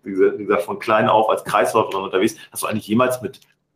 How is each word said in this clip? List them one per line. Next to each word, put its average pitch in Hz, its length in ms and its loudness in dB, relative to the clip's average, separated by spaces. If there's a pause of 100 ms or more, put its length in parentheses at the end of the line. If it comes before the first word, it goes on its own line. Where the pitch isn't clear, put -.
wie 98 80 -12
gesa-, 98 280 2
wie 104 60 -10
gesagt, 95 180 0
von 104 160 -8
klein 110 300 2
auf 107 220 4
als - 140 -2
Kreisläuferin 104 600 0
unterwegs. 98 320 -2 (160)
Hast - 100 -10
du - 40 -6
eigentlich 107 200 -6
jemals 123 360 0
mit, - 180 -12 (360)